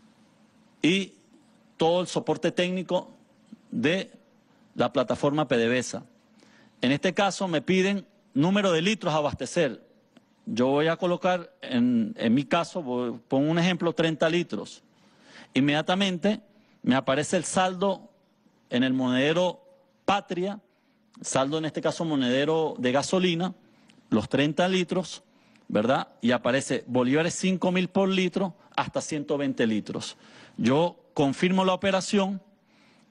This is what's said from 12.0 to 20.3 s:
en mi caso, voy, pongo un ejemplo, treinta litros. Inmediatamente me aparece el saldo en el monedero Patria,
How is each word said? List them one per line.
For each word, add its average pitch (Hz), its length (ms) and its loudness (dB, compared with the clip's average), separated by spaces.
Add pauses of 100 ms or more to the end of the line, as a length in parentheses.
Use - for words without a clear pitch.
en 113 160 2
mi 139 100 2
caso, 170 380 -2
voy, 123 360 -4 (100)
pongo 139 220 2
un 170 80 2
ejemplo, 170 360 0
treinta 165 340 0
litros. 160 540 -4 (720)
Inmediatamente 180 880 0 (400)
me 123 120 2
aparece 139 440 0
el 156 60 -2
saldo 190 680 -2 (580)
en 123 140 0
el 131 100 2
monedero 139 720 0 (400)
Patria, 196 560 -2 (600)